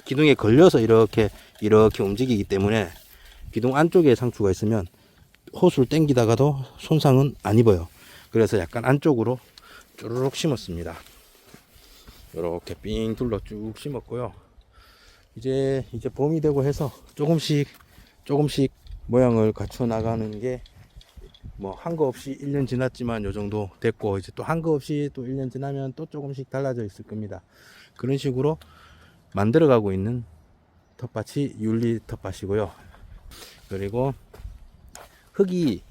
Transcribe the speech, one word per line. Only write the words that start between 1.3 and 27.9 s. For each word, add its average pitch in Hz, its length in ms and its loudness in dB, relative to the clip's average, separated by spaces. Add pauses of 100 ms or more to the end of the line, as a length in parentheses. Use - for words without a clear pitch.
이렇게 107 420 6
움직이기 104 440 0
때문에 101 420 0 (640)
기둥 123 240 -2
안쪽에 156 400 6
상추가 110 340 0
있으면 104 380 -2 (640)
호수를 143 360 2
당기다가도 135 680 2 (220)
손상은 139 640 2
안 104 160 4
입어요. 95 300 4 (420)
그래서 110 260 2
약간 117 280 -4
안쪽으로 127 540 0 (580)
쭈루룩 127 400 -4
심었습니다. 85 580 -4 (1400)
요렇게 85 460 -8
삥 110 340 -6
둘러 110 240 -4
쭉 107 380 -12
심었고요. 120 560 -10 (1000)
이제, 131 560 -2
이제 113 180 -8
봄이 151 300 -2
되고 143 240 0
해서 139 280 -2 (220)
조금씩, 151 540 0 (560)
조금씩 143 480 0 (360)
모양을 113 440 4
갖춰 104 340 -6
나가는 110 540 -4
게 123 220 -8 (1000)
뭐 98 140 -8
한 170 220 -8
거 156 120 0
없이 131 320 -8
일 143 120 -8
년 139 160 -2
지났지만 123 560 -4
요 98 80 -4
정도 104 380 -6 (100)
됐고, 107 400 -2
이제 - 160 -12
또 - 80 -10
한 165 180 -4
거 160 120 0
없이 147 400 -4
또 131 120 -12
일 131 120 -8
년 131 120 -6
지나면 135 460 -8
또 160 100 -14
조금씩 139 440 -12
달라져 131 360 -4
있을 104 200 -14
겁니다. 104 360 -12 (540)